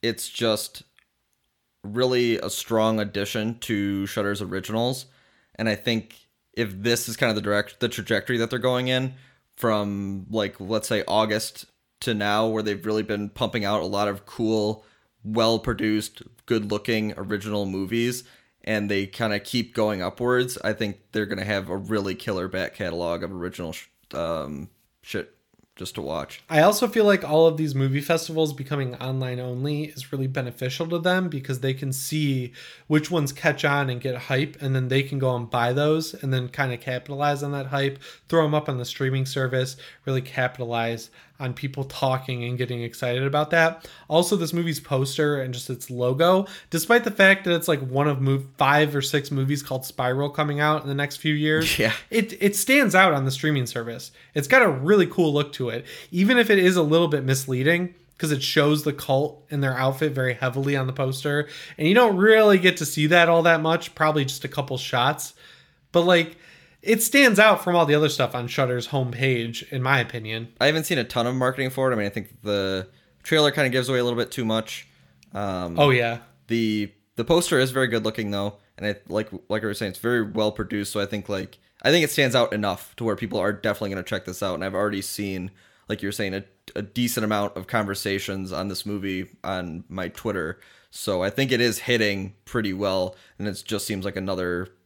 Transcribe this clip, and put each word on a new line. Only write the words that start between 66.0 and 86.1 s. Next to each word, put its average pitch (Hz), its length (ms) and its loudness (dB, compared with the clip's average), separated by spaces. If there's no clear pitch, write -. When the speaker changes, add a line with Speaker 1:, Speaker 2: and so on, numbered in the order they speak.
Speaker 2:
like, 170 340 4
it 226 200 2
stands 254 380 6
out 214 240 8
from 175 140 2
all 165 80 6
the 147 100 4
other 151 140 4
stuff 131 260 -2
on 120 100 -4
Shudder's 123 440 -2
homepage, 123 800 -2
in 131 100 -4
my 131 200 2
opinion. 113 480 -6
Speaker 1:
I - 60 4
haven't 156 180 2
seen 160 140 0
a 117 80 0
ton 117 200 0
of 123 80 -2
marketing 131 360 0
for 131 200 0
it. 123 60 0
I - 20 -2
mean, 104 80 -2
I 101 40 -2
think - 320 -12
the 95 480 -2
trailer 151 280 4
kinda 135 180 0
gives 123 180 0
away 127 120 0
a 123 40 0
little 120 160 -2
bit 117 120 -2
too 131 120 -6
much. 110 420 -2
Um, 92 460 -6
Speaker 2:
Oh, 143 120 6
yeah. 117 260 0
Speaker 1:
the, 107 440 0
the 120 80 -4
poster 170 340 2
is 127 140 2
very 127 160 2
good 110 160 0
looking, 110 280 -4
though, 101 260 -2
and 95 80 -8
I, 104 100 -2
like, 107 220 -4
like 107 160 -2
I 113 40 -2
was 104 100 -4
saying, 101 140 -4
it's - 80 -14
very 117 240 2
well 107 280 0
produced. 101 400 -4
So 104 80 -4
I 101 60 0
think, 101 240 -8
like, 95 280 -6
I 127 60 4
think 165 140 6
it 147 80 0
stands 131 240 2
out 120 160 4
enough 101 460 -4
to 117 80 -6
where 104 100 0
people 104 240 -4
are 101 140 0
definitely 101 380 -4
gonna 92 120 -6
check - 220 -6
this 90 180 -8
out. 92 120 -2
And 80 100 -6
I've 95 100 -4
already 101 260 0
seen, 95 500 -6
like 107 140 -4
you 101 80 -4
were - 40 -6